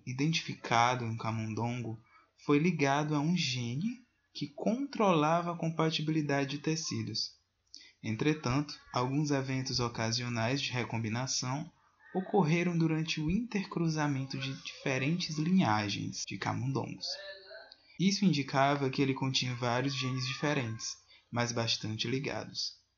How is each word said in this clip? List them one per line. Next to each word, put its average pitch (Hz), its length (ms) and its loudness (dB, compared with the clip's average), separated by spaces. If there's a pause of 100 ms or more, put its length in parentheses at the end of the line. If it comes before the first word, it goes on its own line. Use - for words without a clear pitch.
identificado 127 1000 2
em 113 100 -2
camundongo 113 840 -4 (480)
foi 147 140 6
ligado 151 560 2
a 147 60 2
um 165 140 2
gene 131 680 -2 (280)
que - 160 -6
controlava 175 1040 2
a 170 40 -8
compatibilidade 156 1000 0
de 143 40 -10
tecidos. 113 720 -2 (720)
Entretanto, 143 760 0 (140)
alguns 135 400 0
eventos 131 480 -2
ocasionais 117 800 0
de - 80 -4
recombinação 123 1000 -2 (420)
ocorreram 175 640 2
durante 160 440 2
o 151 100 2
intercruzamento 156 1080 0
de 135 160 -4 (100)
diferentes 147 720 -2
linhagens 107 920 2
de 104 100 -8
camundongos. 110 720 -2 (920)
Isso 196 260 4
indicava 139 640 4
que 139 140 2
ele 135 100 2
continha 131 400 -2
vários 123 400 0
genes 131 320 -2
diferentes, 131 720 -2 (340)
mas 120 200 0
bastante 113 560 -2
ligados. 120 640 -4 (240)